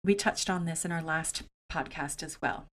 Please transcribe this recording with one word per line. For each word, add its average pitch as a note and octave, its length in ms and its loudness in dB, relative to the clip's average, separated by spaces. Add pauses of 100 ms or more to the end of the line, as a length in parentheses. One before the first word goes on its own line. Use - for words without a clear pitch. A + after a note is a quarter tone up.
We G3 120 6
touched - 360 2
on F3+ 140 2
this E3 200 -2
in F3 80 0
our E3 100 0
last D#3+ 400 -2 (280)
podcast - 520 -4
as - 200 -10
well. A2+ 340 -2